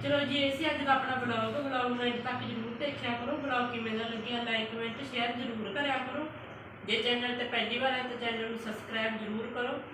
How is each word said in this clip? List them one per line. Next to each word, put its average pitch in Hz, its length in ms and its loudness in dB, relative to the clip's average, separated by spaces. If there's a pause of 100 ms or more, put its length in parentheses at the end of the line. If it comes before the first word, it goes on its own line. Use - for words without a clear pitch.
ਚਲੋ 285 160 6
ਜੀ, 277 160 2
ਇਹ 277 220 4
ਸੀ 311 120 2
ਅੱਜ 285 140 0
ਦਾ 269 100 6
ਆਪਣਾ 254 220 4
ਵਲੌਗ। 233 500 0
ਵਲੌਗ 247 260 2
ਨੂੰ 240 100 0
ਐਂਡ 240 200 2
ਤੱਕ 247 220 -2
ਜ਼ਰੂਰ 226 360 -4
ਦੇਖਿਆ 277 340 -2
ਕਰੋ। 254 240 -2
ਵਲੌਗ 247 340 2
ਕਿਵੇਂ 226 280 -2
ਦਾ 226 80 -2
ਲੱਗਿਆ, 233 360 -2
ਲਾਈਕ, 220 260 0
ਕੁਮੈਂਟ, 226 420 -4
ਸ਼ੇਅਰ 240 200 0
ਜ਼ਰੂਰ 233 420 -4
ਕਰਿਆ 277 240 2
ਕਰੋ। 294 300 -2 (600)
ਜੇ 220 160 2
ਚੈਨਲ 240 320 2
'ਤੇ 247 80 -2
ਪਹਿਲੀ 233 360 0
ਵਾਰ 262 120 4
ਆਏ 247 120 0
ਤਾਂ 240 140 -4
ਚੈਨਲ 226 320 -2
ਨੂੰ 226 100 -4
ਸਬਸਕ੍ਰਾਈਬ 220 580 -2
ਜ਼ਰੂਰ 214 360 -4
ਕਰੋ। 247 260 -2 (140)